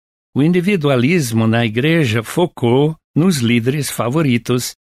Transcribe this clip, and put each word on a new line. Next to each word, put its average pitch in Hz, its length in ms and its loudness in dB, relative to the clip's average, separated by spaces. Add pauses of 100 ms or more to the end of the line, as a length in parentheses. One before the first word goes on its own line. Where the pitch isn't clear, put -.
(340)
O 127 80 0
individualismo 147 1040 0
na 113 180 2
igreja 120 600 0
focou 147 720 0 (180)
nos 160 240 2
líderes 120 500 0
favoritos 123 840 -2 (220)